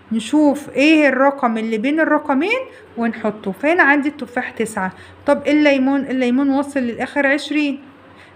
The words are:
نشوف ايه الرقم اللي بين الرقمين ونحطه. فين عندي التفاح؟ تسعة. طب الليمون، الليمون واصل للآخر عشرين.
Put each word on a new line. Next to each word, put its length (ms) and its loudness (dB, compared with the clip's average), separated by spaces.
نشوف 580 0
ايه 380 4
الرقم 500 2
اللي 200 -2
بين 220 0
الرقمين 580 0
ونحطه. 560 -4
فين 280 0
عندي 280 2
التفاح؟ 420 -8
تسعة. 420 -4
طب 200 2
الليمون، 540 2
الليمون 500 0
واصل 300 -2
للآخر 460 -4
عشرين. 540 -2